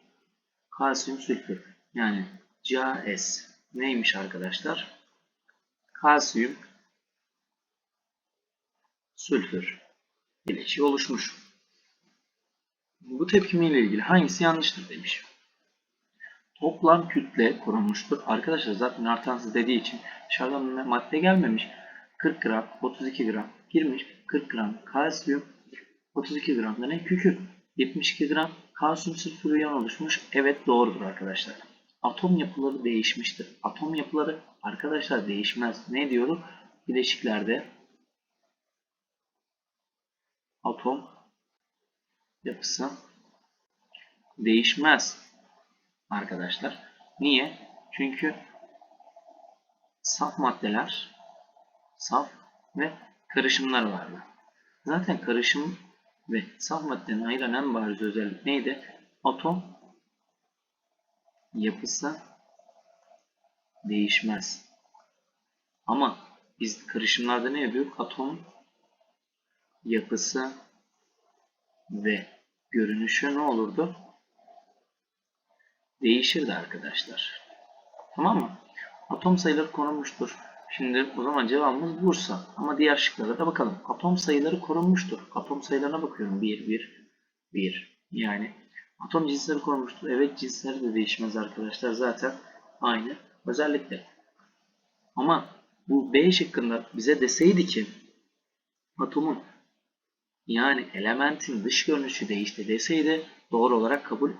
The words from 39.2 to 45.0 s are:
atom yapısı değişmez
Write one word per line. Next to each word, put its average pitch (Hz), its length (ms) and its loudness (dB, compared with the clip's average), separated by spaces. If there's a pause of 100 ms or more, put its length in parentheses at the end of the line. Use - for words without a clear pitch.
atom 123 480 -4 (1300)
yapısı - 460 -6 (1500)
değişmez 120 920 4 (800)